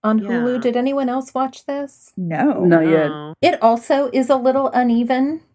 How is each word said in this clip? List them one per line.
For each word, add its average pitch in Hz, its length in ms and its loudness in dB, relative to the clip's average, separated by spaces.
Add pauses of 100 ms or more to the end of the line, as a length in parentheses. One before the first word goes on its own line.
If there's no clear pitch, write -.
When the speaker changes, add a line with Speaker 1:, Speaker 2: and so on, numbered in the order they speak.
Speaker 1:
on 214 160 2
Hulu. 240 360 -2
Speaker 2:
Yeah. 240 60 -4
Speaker 1:
Did 240 140 -2
anyone 269 340 -2
else 262 240 -6
watch 262 320 -6
this? 285 520 -10
Speaker 3:
No. 185 480 -2
Speaker 4:
Not 165 160 6
yet. 160 260 2
Speaker 2:
No. 151 340 -10
Speaker 1:
It 349 220 2
also 247 500 2
is 262 160 0
a 269 60 6
little 262 380 2
uneven 254 680 0 (140)